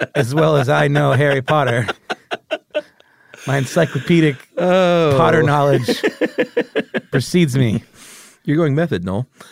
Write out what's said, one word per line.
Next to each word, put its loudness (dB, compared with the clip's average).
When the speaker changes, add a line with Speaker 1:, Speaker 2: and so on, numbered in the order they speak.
Speaker 1:
as -2
well 2
as 0
I 2
know 2
Harry 0
Potter. 0
My 0
encyclopedic 0
Speaker 2:
Oh. 2
Speaker 1:
Potter 4
knowledge 0
Speaker 2:
<laughs> -6
Speaker 1:
precedes 0
me. 0
Speaker 2:
You're -2
going 0
method, -2
Noel. -4